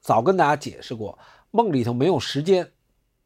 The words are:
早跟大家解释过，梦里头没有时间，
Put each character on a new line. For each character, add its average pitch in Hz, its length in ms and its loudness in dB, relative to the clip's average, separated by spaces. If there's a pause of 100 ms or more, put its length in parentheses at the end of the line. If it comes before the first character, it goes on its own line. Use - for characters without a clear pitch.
早 - 200 0
跟 180 160 2
大 170 80 4
家 147 120 2
解 - 260 -12
释 - 100 -12
过， 110 240 -10 (360)
梦 214 200 0
里 127 120 2
头 117 80 -2
没 123 140 0
有 175 120 2
时 139 240 -6
间， 175 300 0 (540)